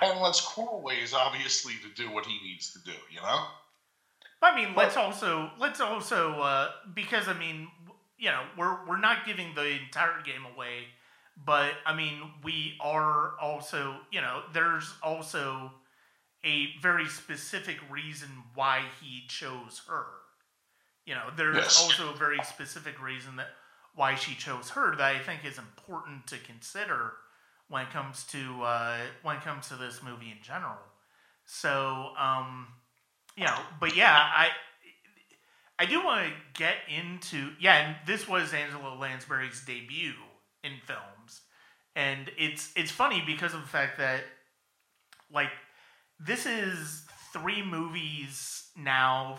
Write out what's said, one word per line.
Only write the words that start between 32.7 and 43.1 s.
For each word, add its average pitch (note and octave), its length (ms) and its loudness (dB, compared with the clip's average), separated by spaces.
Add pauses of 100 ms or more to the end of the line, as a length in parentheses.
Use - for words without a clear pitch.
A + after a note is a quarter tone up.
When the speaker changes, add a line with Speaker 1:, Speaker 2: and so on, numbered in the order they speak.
Speaker 2:
you F#3 100 -2
know, B2+ 120 4 (220)
but E3 160 2
yeah, F#3 200 10
I, D#3 340 8 (1300)
I F3 80 4
do E4 180 2
wanna G3+ 240 2 (240)
get E3 220 0 (120)
into, D#3+ 640 -6 (100)
yeah, F3 180 8 (100)
and D#3 80 -4 (100)
this G#3+ 220 -2
was E3+ 260 2
Angela C#3+ 420 -4
Lansbury's C3 720 -4
debut B2 480 -6 (500)
in C#3 100 -8 (120)
films. G#2+ 560 -14 (540)
And C3+ 420 0
it's, D3+ 380 -2
it's D#3+ 160 0
funny A#3+ 340 4